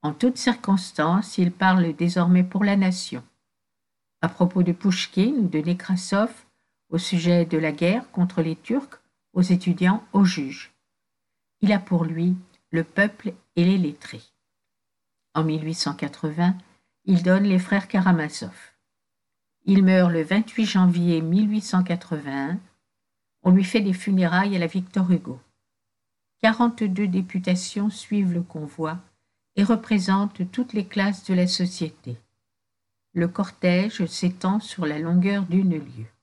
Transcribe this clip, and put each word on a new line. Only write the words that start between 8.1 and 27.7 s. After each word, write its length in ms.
contre 300
les 160
Turcs, 440
aux 80
étudiants, 600
aux 120
juges. 480
Il 120
a 60
pour 260
lui 320
le 140
peuple 500
et 80
les 140
lettrés. 440
En 100
mille 200
huit 100
cent 200
quatre-vingts, 600
il 180
donne 220
les 140
frères 300
Karamazov. 840
Il 200
meurt 260
le 120
vingt-huit 440
janvier 540
mille 280
huit 120
cent 240
quatre-vingt-un. 720
On 80
lui 120
fait 160
des 120
funérailles 640
à 20
la 80
Victor 440
Hugo. 300
Quarante-deux 640
députations 840